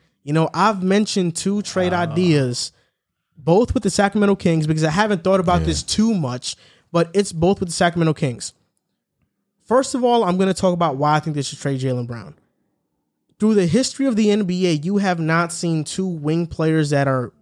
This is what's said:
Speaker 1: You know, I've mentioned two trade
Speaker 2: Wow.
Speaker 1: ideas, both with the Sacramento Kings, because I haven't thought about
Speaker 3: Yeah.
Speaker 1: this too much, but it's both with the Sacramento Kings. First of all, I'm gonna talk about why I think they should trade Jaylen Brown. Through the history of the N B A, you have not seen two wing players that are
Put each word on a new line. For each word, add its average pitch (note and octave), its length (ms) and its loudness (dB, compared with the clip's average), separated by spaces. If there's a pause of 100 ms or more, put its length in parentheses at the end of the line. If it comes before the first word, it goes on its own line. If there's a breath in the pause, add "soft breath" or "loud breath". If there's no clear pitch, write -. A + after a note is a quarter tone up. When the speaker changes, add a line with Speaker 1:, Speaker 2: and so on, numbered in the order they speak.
(240)
Speaker 1:
You C#3 100 -4
know, D#3+ 200 2
I've F#3+ 300 2
mentioned F#3+ 520 0
two G3+ 280 -4
trade F3+ 300 -2
Speaker 2:
Wow. F3 80 0
Speaker 1:
ideas, D3+ 720 0 (680)
both F3 360 2
with B3 80 0
the G3 80 -2
Sacramento G3+ 460 2
Kings, D#3+ 320 0
because D#3 160 0
I D#3 80 0
haven't G3+ 320 0
thought F#3+ 160 2
about F3 220 2
Speaker 3:
Yeah. D#3+ 60 -2
Speaker 1:
this D#3+ 140 -2
too A3 320 0
much, B2+ 420 -4 (360 soft breath)
but E3+ 240 0
it's G3 160 0
both F3 300 0
with F#3 80 -4
the E3 40 -10
Sacramento E3+ 400 2
Kings. B2+ 400 -6 (1120)
First C4 300 0
of A#3+ 80 0
all, A#3+ 200 4
I'm F3+ 140 2
gonna F#3+ 160 2
talk F#3 200 2
about E3 240 0
why D3 180 2
I D3+ 40 2
think D3+ 160 -4
they D3 60 -2
should - 180 -10
trade C#3 200 -4
Jaylen B2+ 280 -2
Brown. A#2+ 280 -14 (1040)
Through G#3+ 160 2
the F#3+ 100 4
history B3+ 400 0
of C4 100 0
the G#3+ 140 2
N G#3 140 2
B F3+ 240 -2
A, E3+ 60 2
you E3 240 -2
have F#3+ 220 0
not E3 320 0
seen E3 320 -2
two F#3+ 240 -6
wing E3 380 -2
players D#3+ 460 0
that C#3 160 2
are C3 240 -2 (100)